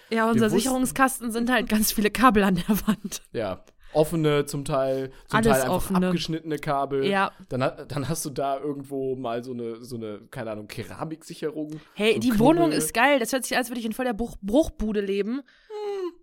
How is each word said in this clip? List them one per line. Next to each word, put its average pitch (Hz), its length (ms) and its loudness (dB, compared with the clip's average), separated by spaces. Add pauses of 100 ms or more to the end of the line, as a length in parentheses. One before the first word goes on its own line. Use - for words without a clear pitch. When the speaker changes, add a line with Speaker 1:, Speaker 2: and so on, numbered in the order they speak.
Speaker 1:
Ja, 226 180 2
Speaker 2:
Wir 233 40 2
Speaker 1:
unsere 226 200 4
Speaker 2:
wussten - 80 2
Speaker 1:
Sicherungskasten 254 720 0
sind 240 200 -2
halt 226 160 2
ganz 214 240 2
viele 214 180 2
Kabel 214 340 6
an 190 120 4
der 180 320 0
Wand. - 340 -2 (120)
Speaker 2:
Ja, 104 320 -6 (280)
Offene 151 520 2
zum 143 200 -6
Teil, 135 460 -2 (160)
zum 220 100 4
Speaker 1:
Alles 226 160 6
Speaker 2:
Teil - 100 6
einfach 180 120 0
Speaker 1:
offene. 185 320 2
Speaker 2:
abgeschnittene 165 520 -2
Kabel. 139 460 -2
Speaker 1:
Ja. 196 260 0 (180)
Speaker 2:
Dann 127 140 -2
ha-, - 220 -2
dann 135 240 -6
hast 160 160 -4
du 160 40 -6
da 139 300 -2
irgendwo 139 560 -4
mal 120 280 -6
so 127 100 -10
eine, 117 300 -8
so 127 120 -12
eine, 107 240 -8 (100)
keine 113 220 -8
Ahnung, 107 160 -10
Keramiksicherung, 156 1120 -10 (160)
Speaker 1:
Hey, 214 160 2
Speaker 2:
so - 60 4
ein 220 40 -4
Speaker 1:
die 240 80 2
Speaker 2:
Knubbel. 220 160 4
Speaker 1:
Wohnung 330 260 6
ist - 220 -2
geil. 269 260 4
Das 226 140 -4
hört 254 120 -2
sich - 100 -4
an, 214 40 2
als 247 100 -4
würde 254 100 -6
ich 220 60 -6
in 220 80 -4
voll 254 120 -4
der 247 80 -2
Bruch-, 233 280 -6
Bruchbude 214 600 0
leben. 202 360 -2 (320)
Speaker 2:
Hm. 403 540 -6